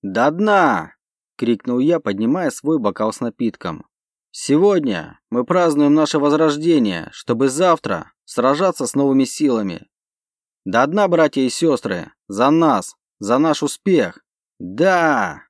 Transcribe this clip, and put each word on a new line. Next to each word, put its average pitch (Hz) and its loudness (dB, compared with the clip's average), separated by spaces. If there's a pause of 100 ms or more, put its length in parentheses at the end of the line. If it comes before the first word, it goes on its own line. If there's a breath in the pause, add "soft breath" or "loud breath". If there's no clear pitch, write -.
"До 110 0
дна!" — 170 0 (420)
крикнул 120 -2
я, 156 0
поднимая 123 -2
свой 156 -4
бокал 107 -2
с - -12
напитком. 107 -6 (420)
"Сегодня 147 0 (100)
мы 123 -2
празднуем 151 2
наше 151 2
возрождение, 147 0
чтобы 123 -2
завтра 151 -2 (120)
сражаться 143 -2
с - -8
новыми 135 2
силами. 113 -2 (760)
До 113 2
дна, 190 0
братья 160 2
и 131 0
сестры! 113 -2 (160)
За 113 0
нас! 151 2 (240)
За 110 0
наш 151 0
успех! 143 -2 (400)
Да!" 135 0